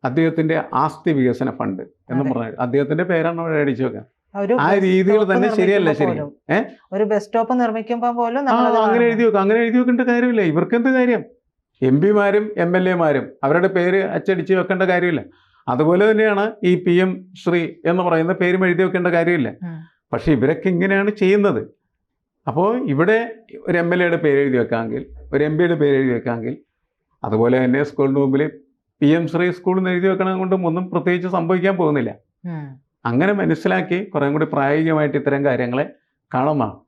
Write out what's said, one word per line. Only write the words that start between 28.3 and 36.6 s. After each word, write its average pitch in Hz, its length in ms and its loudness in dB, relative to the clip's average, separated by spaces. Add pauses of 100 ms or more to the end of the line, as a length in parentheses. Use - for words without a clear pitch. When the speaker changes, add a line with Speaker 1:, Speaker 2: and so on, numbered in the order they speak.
Speaker 1:
പി 147 60 4
എം 165 200 2
ശ്രീ 170 240 0
സ്കൂൾ 180 260 -2
എന്ന് 185 120 0
എഴുതി 180 180 0
വെക്കണത് 190 300 -2
കൊണ്ടും 185 280 -2
ഒന്നും 170 240 -2
പ്രത്യേകിച്ച് 175 400 -2
സംഭവിക്കാൻ 185 480 0
പോകുന്നില്ല. 151 340 0 (320)
Speaker 2:
ഉം. 160 240 -10 (380)
Speaker 1:
അങ്ങനെ 139 280 0
മനസ്സിലാക്കി 180 640 -2 (120)
കുറേം 143 240 -2
കൂടി 151 120 0
പ്രായോഗികമായിട്ട് 151 720 0
ഇത്തരം 139 280 -2
കാര്യങ്ങളെ 127 400 -2 (460)
കാണുന്നതാണ്. 127 460 -2 (100)